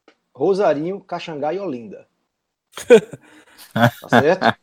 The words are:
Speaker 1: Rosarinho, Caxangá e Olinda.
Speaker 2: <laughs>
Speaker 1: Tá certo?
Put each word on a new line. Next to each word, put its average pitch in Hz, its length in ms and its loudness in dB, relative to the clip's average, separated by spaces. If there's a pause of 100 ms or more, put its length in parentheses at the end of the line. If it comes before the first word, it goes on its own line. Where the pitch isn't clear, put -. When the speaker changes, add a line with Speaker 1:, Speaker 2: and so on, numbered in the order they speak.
(340)
Speaker 1:
Rosarinho, 180 680 -2
Caxangá 160 520 -8
e 190 60 -8
Olinda. 120 480 -12 (720)
Speaker 2:
<laughs> - 100 -10 (840)
Speaker 1:
Tá 117 180 2 (180)
certo? 139 540 2